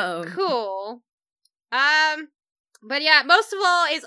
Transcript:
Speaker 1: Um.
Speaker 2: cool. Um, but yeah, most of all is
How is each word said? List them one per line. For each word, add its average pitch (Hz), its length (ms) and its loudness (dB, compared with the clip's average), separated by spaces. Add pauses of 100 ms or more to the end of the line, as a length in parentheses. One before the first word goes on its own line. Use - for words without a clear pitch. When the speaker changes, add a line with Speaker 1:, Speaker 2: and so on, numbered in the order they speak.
(240)
Speaker 1:
Um. 180 80 -10
Speaker 2:
cool. 226 680 -4 (680)
Um, 302 580 0 (540)
but 262 200 -6
yeah, 311 220 4
most 359 300 2
of 392 100 -6
all 349 260 2
is 320 160 -6